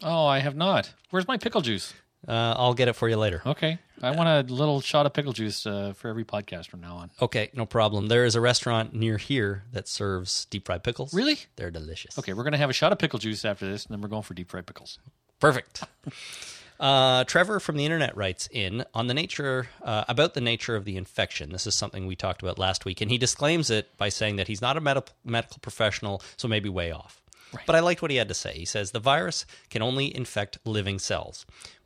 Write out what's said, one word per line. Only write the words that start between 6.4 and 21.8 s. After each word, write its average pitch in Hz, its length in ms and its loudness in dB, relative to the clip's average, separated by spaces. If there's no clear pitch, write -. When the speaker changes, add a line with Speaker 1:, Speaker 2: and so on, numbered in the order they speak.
Speaker 1:
from 92 120 -16
now 87 160 -12
on. 85 140 -14
Speaker 2:
Okay, 110 340 0
no 117 120 -4
problem. 107 420 2
There 120 160 8
is 113 120 4
a 117 40 4
restaurant 117 540 2
near 113 220 0
here 101 560 0
that 107 160 -8
serves 95 580 -2
deep-fried 92 380 -6
pickles. 135 300 -4
Speaker 1:
Really? 277 240 2
Speaker 2:
They're 87 160 -8
delicious. 80 460 -10
Speaker 1:
Okay, 95 160 -6
we're 117 100 -4
gonna 147 140 0
have 143 120 2
a 123 40 -2
shot 165 180 4
of 202 60 0
pickle 143 200 0
juice 107 260 -4
after 101 220 -4
this, 101 200 -6
and 113 80 -10
then 101 60 -8
we're 104 80 -8
going 107 140 -6
for 95 120 -12
deep-fried 90 320 -10
pickles. - 320 -18
Speaker 2:
Perfect. 143 420 2
<laughs> 151 80 -8
Uh, 131 460 6
Trevor 185 340 2
from 156 200 -2
the 143 80 0
internet 156 280 0
writes 98 380 -4
in 107 400 -4
on 120 140 0
the 123 80 0
nature, 135 560 -2
uh, 110 260 -2
about 135 260 2
the 135 80 -2
nature 117 340 -2
of 101 80 -4
the 95 140 -6
infection. 92 520 -4
This 90 160 -6
is 104 80 -2
something 98 320 -4